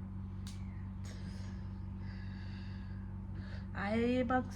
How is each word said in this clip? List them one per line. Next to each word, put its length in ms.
आहे 480
बघ, 180